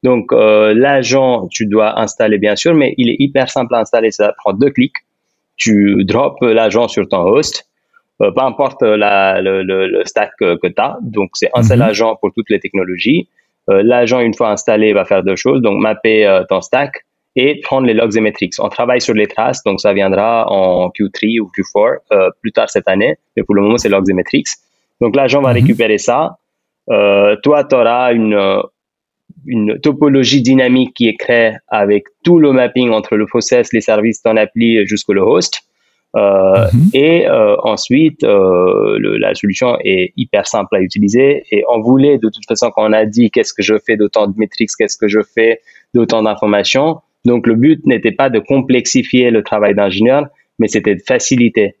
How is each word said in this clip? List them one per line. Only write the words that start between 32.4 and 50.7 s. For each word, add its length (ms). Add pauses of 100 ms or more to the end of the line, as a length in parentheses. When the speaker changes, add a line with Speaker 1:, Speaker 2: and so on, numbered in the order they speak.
Speaker 1:
mapping 400
entre 240
le 100
process, 480
les 80
services, 400
ton 160
appli, 480
jusqu'au 280
le 80
host. 400 (560)
Euh, 560
Speaker 2:
Mhm. 200
Speaker 1:
et, 340
euh, 360
ensuite, 600
euh, 760
le, 180
la 160
solution 500
est 340
hyper 280
simple 300
à 60
utiliser. 720
Et 120 (100)
on 60
voulait, 380
de 120
toute 160
façon, 240
quand 180
on 60
a 120
dit 260
qu'est-ce 220
que 100
je 160
fais 160
d'autant 320
de 100
métriques, 400
qu'est-ce 200
que 100
je 160
fais 380 (320)
d'autant 280
d'informations. 800 (240)
Donc, 240
le 80
but 300
n'était 260
pas 180
de 100
complexifier 920
le 100
travail 320
d'ingénieur, 540 (320)
mais 80
c'était 280